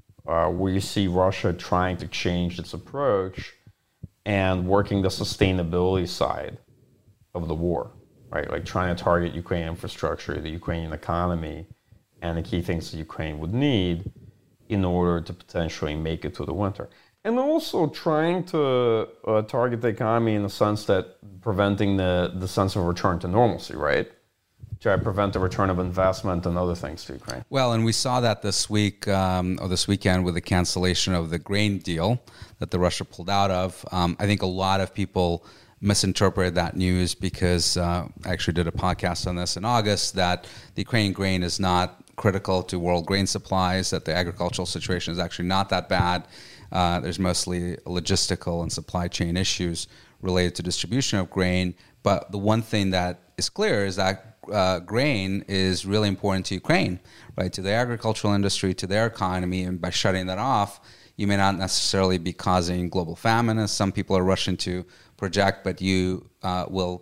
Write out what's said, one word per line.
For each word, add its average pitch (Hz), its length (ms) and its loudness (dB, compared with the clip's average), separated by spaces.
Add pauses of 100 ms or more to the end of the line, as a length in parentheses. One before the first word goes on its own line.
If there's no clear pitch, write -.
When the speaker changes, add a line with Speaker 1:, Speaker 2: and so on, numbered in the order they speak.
(280)
Speaker 1:
uh, 82 220 2
where 92 240 0
you 95 80 0
see 98 260 0
Russia 92 460 2
trying 90 440 0
to 82 100 -10
change 87 520 -2
its 85 140 -10
approach 98 800 -2 (720)
and 92 420 2
working 98 340 2
the 95 80 2
sustainability 92 1000 2
side - 500 -2 (760)
of 87 140 -4
the 80 80 -2
war, 85 360 -2 (380)
right? 71 200 -4
Like, 78 160 -4
trying 90 300 0
to 87 60 -6
target 87 320 2
Ukrainian 85 360 -4
infrastructure, 78 720 -6
the 78 100 -6
Ukrainian 82 440 -6
economy, 85 720 -2 (540)
and 85 160 -4
the 80 40 -2
key 110 200 -2
things 87 300 -4
that 82 60 -10
Ukraine 78 420 -8
would 80 140 -6
need 95 580 0 (560)
in 101 160 0
order 87 380 2
to 80 100 -10
potentially 82 640 -4
make 80 300 -4
it 76 100 -8
through 73 120 -8
the 80 60 -6
winter. 95 360 -4 (340)
And 226 140 0
also 269 500 0
trying 165 580 0
to, 123 640 2 (200)
uh, 107 160 4
target 120 380 0
the 120 80 2
economy 113 460 2
in 104 80 2
the 101 60 -2
sense 104 360 0
that 95 320 0 (240)
preventing 101 560 2
the, 90 380 2
the 92 120 -2
sense 95 280 0
of 98 100 0
return 87 340 0
to 92 80 -6
normalcy, 104 480 2
right? 71 360 0 (680)
Try 101 160 2
to - 60 2
prevent 101 320 0
the 98 60 0
return 95 300 2
of 90 100 0
investment 92 640 0
and 87 120 0
other 90 180 0
things 76 300 -10
to 67 80 -12
Ukraine. - 360 -10
Speaker 2:
Well, 127 240 0
and 113 120 2
we 113 60 2
saw 123 300 0
that 113 200 2
this - 280 -2
week, 104 380 0
um, 92 540 2
or 95 60 -4
this 90 200 0
weekend 92 380 2
with 90 100 0
the 85 60 -2
cancellation 90 720 2
of 82 160 0
the 82 100 -2
grain 101 400 0
deal 90 420 0 (380)
that 78 120 -6
the 90 80 0
Russia 90 260 2
pulled 87 240 -10
out 98 220 2
of. 92 400 -2
Um, 87 280 2
I 107 60 0
think 101 160 4
a 95 60 0
lot 95 340 0
of 92 120 -4
people 90 520 0 (360)
misinterpreted 95 760 2
that 85 200 0
news 90 400 2
because, 90 600 0
uh, 87 300 0 (180)
I - 40 -4
actually 87 240 0
did 85 140 0
a 82 40 -2
podcast 90 560 -2
on 90 80 -2
this 87 220 -4
in 95 80 -6
August, 107 500 0
that 90 300 0 (300)
the 104 60 -4
Ukrainian 104 320 2
grain 95 300 0
is 85 160 -2
not 90 440 0 (140)
critical 95 460 2
to 92 160 -6
world 87 260 2
grain 98 220 2
supplies, 92 600 0
that 87 160 -4
the 78 100 -2
agricultural 87 500 -2
situation 90 460 -4
is 85 80 -2
actually 87 280 -4
not 95 220 0
that 87 200 -2
bad. 90 380 2 (440)
Uh, 90 280 2
there's 87 200 -4
mostly 90 560 -2 (100)
logistical 87 760 -2
and 104 100 -4
supply 87 360 -4
chain 87 300 -2
issues 90 500 -2 (340)
related 90 340 2
to - 80 -6
distribution 98 560 -2
of 90 100 -2
grain. 92 460 0 (280)
But 98 280 2
the 101 60 -6
one 107 240 4
thing 104 300 0
that 90 280 0 (180)
is - 120 -2
clear 160 360 0
is 95 120 -4
that, 98 400 -2 (140)
uh, 92 280 2
grain 98 680 0
is 95 380 0
really 104 220 2
important 95 400 0
to - 60 -4
Ukraine, 95 460 0 (360)
right? 90 160 -2
To - 100 -8
the 95 120 -2
agricultural 113 600 0
industry, 98 420 2
to - 120 -6
their 104 200 2
economy. 92 560 -2
And 90 180 -4
by 87 80 -2
shutting 92 380 0
that 92 100 -4
off, 110 420 0 (380)
you 104 100 0
may 101 100 2
not 98 200 4
necessarily 92 600 2
be 87 140 -4
causing 90 580 0
global 85 260 -4
famine, 113 440 2
as 107 120 0
some 98 200 2
people 98 240 0
are 92 80 4
rushing 92 340 2
to 90 280 -6 (320)
project, 98 460 0
but 90 180 -4
you, 92 480 2 (140)
uh, 90 260 -2
will 90 320 -2